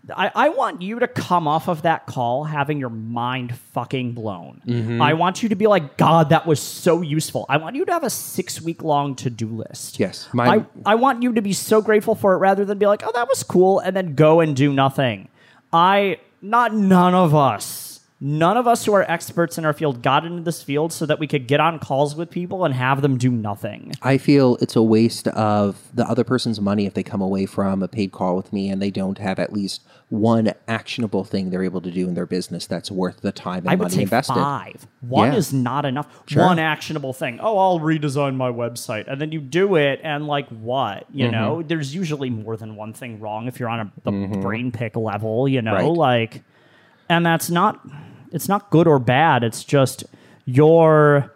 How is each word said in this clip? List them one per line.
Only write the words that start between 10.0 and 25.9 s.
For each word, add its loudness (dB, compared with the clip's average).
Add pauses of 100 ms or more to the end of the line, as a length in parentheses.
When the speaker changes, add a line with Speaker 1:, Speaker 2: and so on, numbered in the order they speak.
Speaker 2:
mine 2 (180)
Speaker 1:
I, 2
I 6
want 2
you 0
to 0
be -4
so 2
grateful 2
for 2
it 2
rather 2
than -4
be 2
like, 2
"Oh, -4
that -2
was -2
cool," 4
and -4
then -4
go 6
and 0
do 2
nothing. 0 (460)
I, 4 (200)
not 0
none 4
of 4
us, 0 (200)
none 2
of 2
us 2
who 2
are 4
experts -2
in -6
our 2
field -4
got 2
into -8
this -6
field -2
so -6
that -8
we -4
could -4
get 2
on 0
calls -2
with -8
people -6
and 0
have 0
them 2
do 2
nothing. -6 (120)
Speaker 2:
I 2
feel 4
it's -4
a 6
waste 2
of 0 (140)